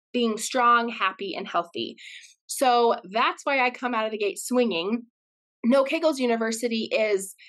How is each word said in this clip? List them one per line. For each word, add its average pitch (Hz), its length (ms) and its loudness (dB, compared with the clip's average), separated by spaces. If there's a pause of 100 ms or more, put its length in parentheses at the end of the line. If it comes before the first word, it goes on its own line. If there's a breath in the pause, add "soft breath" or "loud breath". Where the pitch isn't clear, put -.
(120)
being 226 260 0
strong, 240 520 2
happy, 196 460 -4
and 190 120 -8
healthy. 170 480 -4 (520 loud breath)
So 240 480 4 (160)
that's 269 340 -2
why 277 140 0
I 247 120 4
come 247 220 -6
out 220 120 -2
of 220 60 -4
the 220 60 -8
gate 208 220 -2
swinging. 226 640 0 (600)
No 269 180 6
Kegels 311 360 0
University 226 720 -2
is 208 420 0 (160 loud breath)